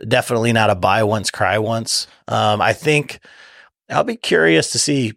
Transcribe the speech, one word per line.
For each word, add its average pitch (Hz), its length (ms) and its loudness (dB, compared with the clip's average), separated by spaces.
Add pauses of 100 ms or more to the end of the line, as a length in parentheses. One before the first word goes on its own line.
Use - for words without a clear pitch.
definitely 120 460 0
not 110 160 4
a 101 60 2
buy 98 280 2
once, 104 280 -2
cry 98 260 0
once. 113 500 -4 (200)
Um, 107 340 0
I 110 120 2
think 147 460 -2 (680)
I'll - 160 0
be 226 100 -4
curious 160 560 2
to - 80 -2
see, 135 380 -2